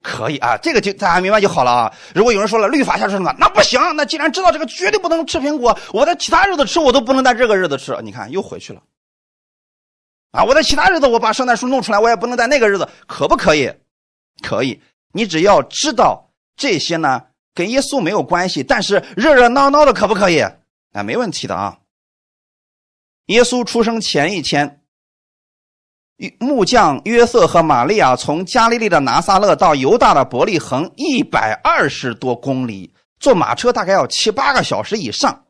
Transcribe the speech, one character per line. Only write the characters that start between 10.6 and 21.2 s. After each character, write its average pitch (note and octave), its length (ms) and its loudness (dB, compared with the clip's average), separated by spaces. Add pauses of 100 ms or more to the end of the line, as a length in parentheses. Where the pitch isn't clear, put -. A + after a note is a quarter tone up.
其 - 140 0
他 D4+ 140 2
日 E4+ 100 0
子 C#4 60 2
我 A#3 120 2
把 A3+ 140 0
圣 B3+ 140 -2
诞 A#3+ 100 2
树 B3 100 -6
弄 B3+ 160 -2
出 A3 80 -8
来， G#3 80 2
我 A3+ 100 4
也 A#3 60 4
不 A3 120 -4
能 B3 100 -4
在 A#3 100 0
那 C#4 140 0
个 A3 80 4
日 G3 100 0
子， D#3+ 100 -4 (180)
可 - 200 -4
不 D4+ 100 2
可 D#3 200 2
以？ B2+ 160 -2 (720)
可 A2 200 -4
以。 C3 180 -6 (320)
你 G#3+ 140 -4
只 D#3+ 140 -4
要 F3+ 220 4
知 - 300 -4
道 F#3 380 -2 (260)
这 G#3+ 220 -2
些 E3 180 -4
呢， C3+ 300 -2 (280)
跟 F3+ 160 -6
耶 C4 100 0
稣 C4+ 200 -4
没 F#3+ 100 -2
有 G3+ 120 -2
关 F3+ 260 -2
系， D3+ 140 -6
但 G#3+ 200 -2
是 G3+ 220 -2 (120)
热 C#4+ 180 4
热 B3 140 6
闹 C#4 220 2
闹 D4 140 4
的 C4+ 80 4
可 G3 160 0
不 A3 60 2
可 F#3+ 160 0
以？ D#3 100 2
啊， - 640 -8
没 A#2 120 -6
问 A#3 140 -4